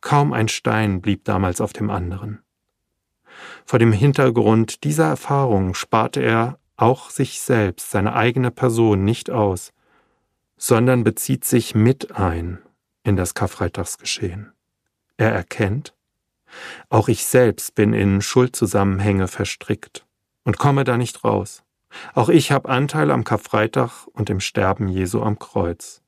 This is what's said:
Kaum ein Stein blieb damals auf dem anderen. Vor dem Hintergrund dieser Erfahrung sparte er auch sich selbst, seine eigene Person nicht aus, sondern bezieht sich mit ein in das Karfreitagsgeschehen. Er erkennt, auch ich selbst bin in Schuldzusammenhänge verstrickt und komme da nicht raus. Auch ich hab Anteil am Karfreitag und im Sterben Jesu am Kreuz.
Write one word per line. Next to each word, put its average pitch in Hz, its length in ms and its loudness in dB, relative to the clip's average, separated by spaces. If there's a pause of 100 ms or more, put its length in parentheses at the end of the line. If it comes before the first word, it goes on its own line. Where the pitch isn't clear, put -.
Kaum 143 320 2
ein 110 160 0
Stein 110 540 -2
blieb 101 220 -2
damals 95 360 0
auf 107 140 -4
dem 104 160 -4
anderen. 98 500 -8 (1300)
Vor 127 120 2
dem 113 140 6
Hintergrund 113 920 2
dieser 156 260 0
Erfahrung 120 680 0
sparte - 460 -2
er 117 380 0 (200)
auch 123 320 2
sich - 320 -6
selbst, 107 480 -2
seine 107 240 -2
eigene 123 360 0
Person 113 540 2
nicht 110 260 -2
aus, 101 440 -2 (840)
sondern 123 480 2
bezieht - 400 -2
sich - 300 0
mit 113 380 2
ein 87 500 -4 (400)
in 104 120 2
das 92 200 -4
Karfreitagsgeschehen. - 1160 -6 (680)
Er 113 140 2
erkennt, 101 640 -4 (960)
auch 110 200 2
ich - 180 0
selbst - 480 2
bin 107 180 2
in 98 300 2
Schuldzusammenhänge 98 1040 0
verstrickt - 800 -8 (380)
und 120 120 0
komme 139 280 2
da 123 120 2
nicht 120 260 -4
raus. 101 400 -2 (520)
Auch 123 160 2
ich 160 220 4
hab 135 140 0
Anteil 147 440 0
am 123 140 0
Karfreitag 113 840 -2
und - 240 -6
im 95 100 -2
Sterben 98 480 -2
Jesu 92 320 -2
am 107 180 -4
Kreuz. - 680 -8